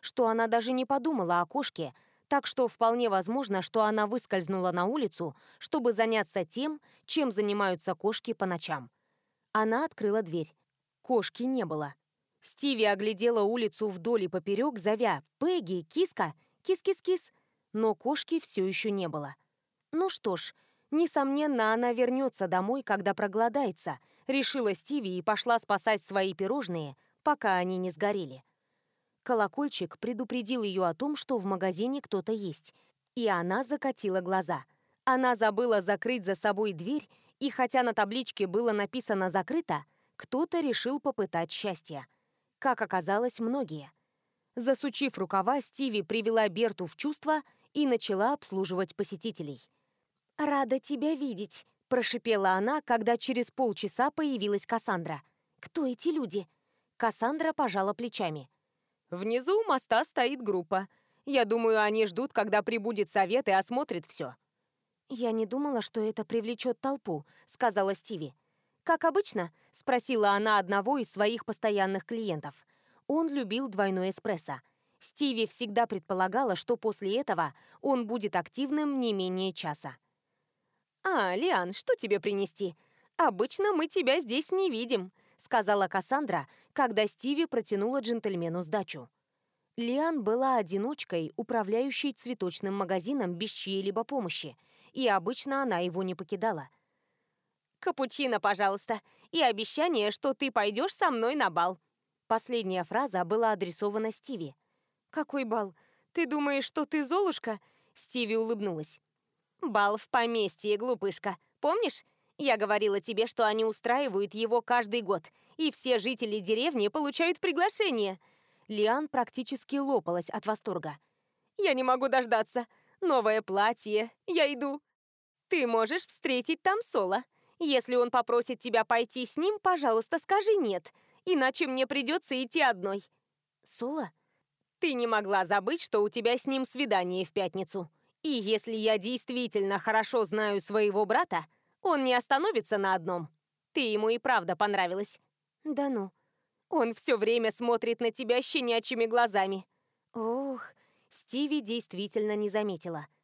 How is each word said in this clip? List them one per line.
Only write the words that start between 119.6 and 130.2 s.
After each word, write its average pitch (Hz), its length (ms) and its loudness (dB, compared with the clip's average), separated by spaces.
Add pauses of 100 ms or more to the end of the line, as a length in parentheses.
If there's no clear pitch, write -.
лопалась 196 520 0
от - 160 -6
восторга. 175 520 -4 (600)
"Я 370 160 4
не 262 100 0
могу 254 260 2
дождаться. 233 580 2 (340)
Новое 220 400 4
платье. 214 680 0 (140)
Я 320 280 2
иду. 277 280 -4 (640)
Ты 302 180 2
можешь 226 400 2
встретить 269 560 -2
там 403 200 2
Соло. 196 420 0 (360)
Если 262 360 2
он 240 160 2
попросит 240 480 2
тебя 226 240 2
пойти 233 420 0
с - 120 -10
ним, 403 220 0
пожалуйста, 294 600 2
скажи 415 380 2